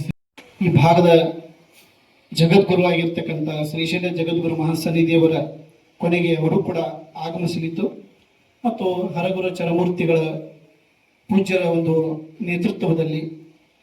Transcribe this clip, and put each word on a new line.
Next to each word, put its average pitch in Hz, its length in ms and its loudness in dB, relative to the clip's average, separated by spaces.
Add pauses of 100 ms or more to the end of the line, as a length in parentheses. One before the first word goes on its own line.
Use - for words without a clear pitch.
ಶ್ರೀ-, - 140 -8 (480)
ಈ 170 40 4 (120)
ಭಾಗದ 170 300 6 (1200)
ಜಗದ್ಗುರು 175 580 4
ಆಗಿರ್ತಕ್ಕಂಥ 160 580 -4 (220)
ಶ್ರೀಶೈಲ 165 380 -4 (100)
ಜಗದ್ಗುರು 165 440 -2
ಮಹಾಸನ್ನಿಧಿಯವರ 160 760 2 (640)
ಕೊನೆಗೆ 170 300 0 (100)
ಅವರು 180 180 2 (100)
ಕೂಡ 170 100 -4 (480)
ಆಗಮಿಸಲಿದ್ದು 170 600 -6 (760)
ಮತ್ತು 226 220 -4 (280)
ಹರಗುರು 185 440 -4
ಚರಮೂರ್ತಿಗಳ 170 600 0 (1120)
ಪೂಜ್ಯರ 190 320 2 (140)
ಒಂದು 165 180 0 (540)
ನೇತೃತ್ವದಲ್ಲಿ 160 760 -2 (600)